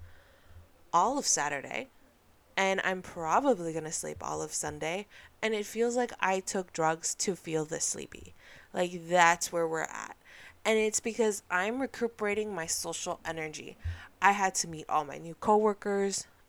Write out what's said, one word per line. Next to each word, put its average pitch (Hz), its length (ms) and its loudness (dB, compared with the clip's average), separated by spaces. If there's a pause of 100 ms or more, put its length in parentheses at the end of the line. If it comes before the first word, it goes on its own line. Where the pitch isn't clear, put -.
(920)
all 214 260 4
of - 80 -2
Saturday, 147 600 -2 (680)
and 190 280 2
I'm 185 180 -2
probably 175 680 2
gonna 160 200 -6
sleep 156 300 -6
all 151 180 -4
of 156 120 -6
Sunday. 156 540 -4 (360)
And 220 120 0
it 208 120 -4
feels 233 300 0
like 240 220 0
I 190 220 2
took 185 320 -4
drugs 165 440 0
to 185 200 -2
feel 160 280 -2
this 151 200 -4
sleepy. - 500 -8 (380)
Like, 180 360 -4
that's 175 440 6
where 170 160 2
we're 160 140 -2
at. - 340 -8 (480)
And 220 140 4
it's 214 200 2
because 220 520 0
I'm 202 300 0
recuperating 214 720 -2
my 165 120 -6
social 170 580 -4
energy. 160 520 -8 (440)
I 190 120 8
had 190 240 2
to - 120 0
meet 160 200 -10
all 151 160 2
my 139 140 -10
new 165 160 -12
coworkers. 202 920 2 (220)